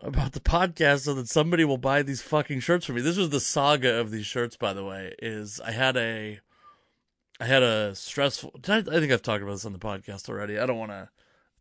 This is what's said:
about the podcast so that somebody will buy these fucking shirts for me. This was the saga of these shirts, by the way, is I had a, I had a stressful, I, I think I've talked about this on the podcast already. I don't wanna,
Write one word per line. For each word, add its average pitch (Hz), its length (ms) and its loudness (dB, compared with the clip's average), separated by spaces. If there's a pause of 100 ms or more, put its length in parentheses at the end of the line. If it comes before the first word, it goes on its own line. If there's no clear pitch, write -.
about 127 320 0
the 127 60 -6
podcast 156 640 4
so 143 120 -2
that 127 160 -4
somebody 165 340 4
will 143 140 4
buy 135 240 2
these 139 200 -4
fucking 147 400 0
shirts 170 240 2
for 139 80 -6
me. 120 80 -2
This 170 160 0
was 180 120 0
the 139 100 0
saga 139 560 4
of 113 160 -2
these 107 140 -6
shirts, 120 320 -4
by 101 160 -2
the 98 100 -6
way, 95 380 -10
is 107 400 -8
I 117 100 -8
had 127 240 0
a, 110 440 -4 (1000)
I 120 80 -8
had 131 180 6
a 107 300 2
stressful, - 600 -4 (160)
I, 214 80 4
I 226 40 0
think 156 300 0
I've 117 100 2
talked 104 220 -2
about 101 100 -8
this 98 120 -10
on 104 80 -8
the 92 60 -12
podcast 98 500 -10
already. 104 280 -6
I 117 80 0
don't 120 140 -2
wanna, 101 300 -10 (520)